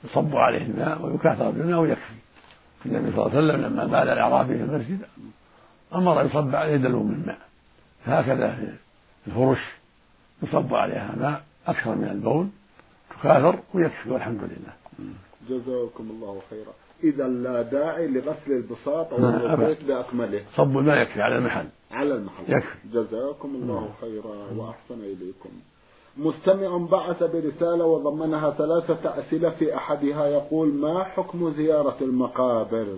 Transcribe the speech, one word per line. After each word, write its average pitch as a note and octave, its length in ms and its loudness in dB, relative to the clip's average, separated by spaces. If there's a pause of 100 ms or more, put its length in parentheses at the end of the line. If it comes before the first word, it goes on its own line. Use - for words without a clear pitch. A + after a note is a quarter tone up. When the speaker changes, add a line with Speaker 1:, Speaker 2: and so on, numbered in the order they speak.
Speaker 1:
يصب C#3+ 320 0
عليه B2 300 2
الماء D#3 400 -4
ويكاثر B2+ 460 2
بالماء E3 280 0
ويكفي. D3 340 0 (720)
النبي A2+ 260 -2
صلى G#2 140 2
الله A#2+ 120 0
عليه D#3 100 4
وسلم C#3+ 180 2
لما - 200 -2
بال B2+ 240 2
الأعرابي A#2+ 480 2
في A2+ 60 -2
المسجد C#3+ 360 -4 (960)
أمر E3+ 300 4
يصب D3 300 0
عليه D#3 220 2
دلو B2+ 260 2
من D3+ 220 -2
ماء، - 140 -8 (640)
هكذا C3 500 2
في - 180 -8 (540)
الفرش A#2+ 480 2 (680)
يصب C3+ 300 0
عليها G#2 440 -2
ماء C#3+ 260 -2 (240)
أكثر A2+ 280 -2
من G2+ 120 -2
البول، A2 400 0 (600)
تكاثر - 500 6 (140)
ويكفي - 360 0
والحمد A#2 340 -4
لله. - 300 -12 (760)
Speaker 2:
جزاكم A#2+ 600 -4
الله G#2+ 400 -10
خيرا. G#2+ 240 -14 (300)
إذا C#3 240 4
لا B2 340 0
داعي D3 460 0
لغسل C#3 440 -2
البساط C3 640 -2
أو B2 60 0
Speaker 1:
لا، A#2 340 4
Speaker 2:
الموكيت D3+ 280 2
Speaker 1:
أبدا. C#3 140 0
Speaker 2:
بأكمله. A#2+ 460 -4 (140)
Speaker 1:
صب C3+ 220 4
الماء C#3+ 200 6
يكفي A2 240 2
على A#2 160 2
المحل. A#2+ 280 -2 (260)
Speaker 2:
على C#3 240 -2
المحل. G2 320 -10
Speaker 1:
يكفي. C#3 300 2 (160)
Speaker 2:
جزاكم A#2 560 -4
الله B2 300 -4
Speaker 1:
مم. A2 80 -8 (140)
Speaker 2:
خيرا G#2+ 340 -10 (160)
Speaker 1:
مم. A2 80 -8
Speaker 2:
وأحسن A2+ 400 -12
إليكم. F#2+ 500 -12 (680)
مستمع F3+ 600 2
بعث F3 460 0
برسالة E3+ 640 0
وضمنها D3+ 640 0
ثلاثة D#3+ 680 0
أسئلة، D#3+ 300 0
في D3+ 280 -2
أحدها C#3+ 500 0
يقول: D3 460 2
"ما D#3 300 0
حكم F3 500 -4
زيارة D3+ 480 2
المقابر A#2+ 840 0 (100)